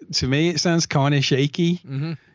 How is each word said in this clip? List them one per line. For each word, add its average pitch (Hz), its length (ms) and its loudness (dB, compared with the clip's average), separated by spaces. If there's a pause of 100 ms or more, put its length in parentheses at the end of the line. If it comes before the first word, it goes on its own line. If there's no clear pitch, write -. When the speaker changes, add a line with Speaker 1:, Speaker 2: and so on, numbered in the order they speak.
(140)
Speaker 1:
to - 120 -2
me, 143 220 2
it 165 120 -2
sounds 170 260 2
kinda 143 340 2
shaky. 143 580 0
Speaker 2:
Mm-hmm. 139 340 -8 (220)